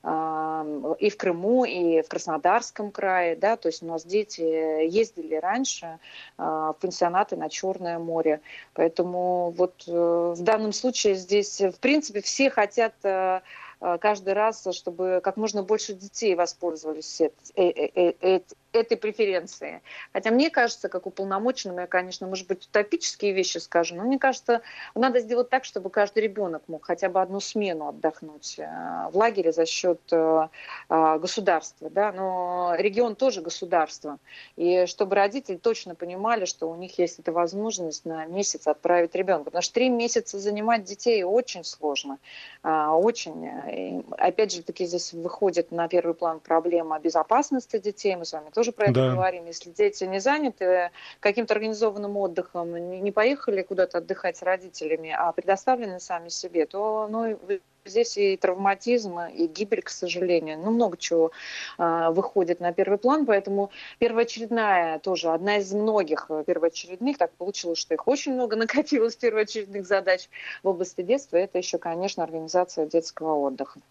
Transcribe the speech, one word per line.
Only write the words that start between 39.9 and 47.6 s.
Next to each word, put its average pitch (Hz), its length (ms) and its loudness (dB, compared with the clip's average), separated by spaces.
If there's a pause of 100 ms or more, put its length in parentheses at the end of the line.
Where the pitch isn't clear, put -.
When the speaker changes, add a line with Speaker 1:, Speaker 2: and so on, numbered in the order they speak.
Speaker 1:
месяца 233 480 -2
занимать 208 460 0
детей 202 400 0
очень 196 400 0
сложно. 143 540 -6 (440)
А, 156 340 2
очень. 165 500 0 (260)
И - 320 -6 (140)
опять 196 340 2
же 175 100 -8
таки 175 240 -6
здесь 170 280 -6
выходит 175 580 0
на 170 160 -2
первый 170 260 2
план 165 260 -4
проблема 165 600 0
безопасности 214 800 2